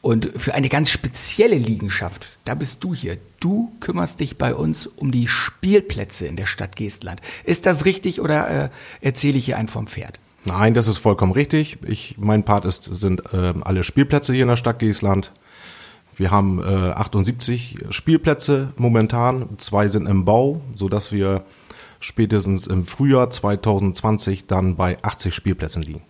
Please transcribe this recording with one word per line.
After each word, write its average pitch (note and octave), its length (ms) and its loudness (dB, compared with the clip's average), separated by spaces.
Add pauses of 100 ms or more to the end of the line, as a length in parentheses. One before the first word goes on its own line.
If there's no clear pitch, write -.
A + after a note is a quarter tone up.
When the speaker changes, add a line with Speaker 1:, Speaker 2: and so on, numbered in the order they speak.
Speaker 1:
Und A2+ 360 0
für - 180 -4
eine C3 140 0
ganz D3 220 2
spezielle - 640 4
Liegenschaft, G#2+ 880 -4
da B2 120 -4
bist D3 260 -6
du F#3 100 -4
hier. A#2+ 260 -6 (200)
Du G#3+ 400 0
kümmerst - 400 -4
dich C#3 200 -4
bei B2+ 140 0
uns D3+ 360 -4
um C#3 240 -4
die A#2+ 160 2
Spielplätze F#3+ 1000 0
in C#2 80 -8
der - 120 -6
Stadt - 280 -6
Geestland. G2 460 -8 (240)
Ist E3+ 220 2
das D3+ 180 2
richtig F#3 360 0
oder, D#3 300 0 (140)
äh, B2+ 60 -8 (300)
erzähle C#3 380 2
ich A#2+ 60 -2
hier B2+ 120 -4
einen A2 120 -4
vom A2 180 -8
Pferd? - 320 -12 (280)
Speaker 2:
Nein, G2+ 280 4
das A2+ 140 4
ist G#2 100 0
vollkommen G2 340 4
richtig. D3 540 0
Ich, - 320 -6
mein G#2+ 260 2
Part G2+ 200 2
ist, F#2+ 180 -2
sind, F#2 400 -2 (100)
ähm, F2+ 300 -2
alle F#2 220 0
Spielplätze C#3+ 480 2
hier B2+ 100 2
in B2 60 4
der A#2+ 80 4
Stadt A#2+ 240 -2
Geestland. G2 520 0 (840)
Wir F#2 160 0
haben, G2 280 2
äh, F#2 300 0
achtundsiebzig - 840 -2 (140)
Spielplätze D3 840 2
momentan. A#2+ 840 2
Zwei G#2 280 2
sind G2 200 0
im F#2+ 180 2
Bau, C3 360 2 (140)
sodass G2 380 -4
wir G2 320 0 (580)
spätestens G2 640 0
im F#2 200 0
Frühjahr C3 420 4
zweitausendzwanzig G2+ 1160 0
dann F#2 300 0
bei F2+ 260 0
achtzig - 320 -4
Spielplätzen E2+ 480 -4
liegen. D#2 280 -10